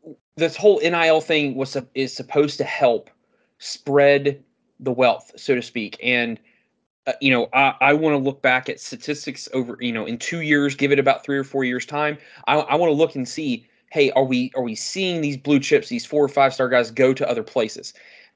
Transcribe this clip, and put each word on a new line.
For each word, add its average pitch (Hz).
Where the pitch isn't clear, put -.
this 156
whole 196
N 170
I 165
L 160
thing 147
was 135
sup-, 127
is 131
supposed 147
to 139
help -
spread 143
the 131
wealth, 120
so -
to 123
speak. 110
And 120
uh, 131
you 135
know, 120
I, 135
I 139
wanna 151
look 135
back 127
at -
statistics -
over, 120
you 123
know, 110
in 117
two 170
years, 143
give 139
it 139
about 135
three 139
or 139
four 135
years' 123
time. 147
I, 143
I 139
wanna 165
look 160
and 127
see, 135
hey, 143
are 135
we, 127
are 131
we 113
seeing 180
these 143
blue 143
chips, 143
these 120
four 147
or 139
five-star 135
guys 120
go 131
to 135
other 117
places? -